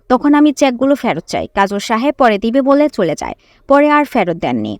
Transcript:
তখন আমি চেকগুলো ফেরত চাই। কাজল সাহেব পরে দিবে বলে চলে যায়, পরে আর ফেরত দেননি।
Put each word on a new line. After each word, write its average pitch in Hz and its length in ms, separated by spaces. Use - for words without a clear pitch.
তখন 254 240
আমি 294 180
চেকগুলো 269 420
ফেরত 175 320
চাই। - 280
কাজল 196 240
সাহেব 240 400
পরে 226 200
দিবে 226 240
বলে 277 260
চলে 170 260
যায়, 60 200
পরে 277 220
আর 294 140
ফেরত 175 320
দেননি। 120 440